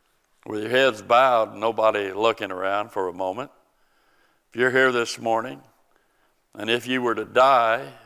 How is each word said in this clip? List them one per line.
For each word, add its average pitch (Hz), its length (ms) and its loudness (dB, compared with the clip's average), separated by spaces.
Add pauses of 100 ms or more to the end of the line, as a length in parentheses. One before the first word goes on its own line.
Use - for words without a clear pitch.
(460)
With 107 140 -8
your 110 100 -6
heads 127 300 2
bowed, 117 540 2
nobody 107 580 0
looking 107 380 -2
around 98 400 -4
for 95 180 -4
a 85 60 -8
moment. 95 360 -8 (1000)
If 117 100 -6
you're 127 100 2
here 131 220 4
this 120 260 -4
morning, 117 440 -4 (920)
and 107 160 -10
if 120 180 0
you 127 140 -2
were 120 140 0
to 107 100 -6
die 123 720 2 (120)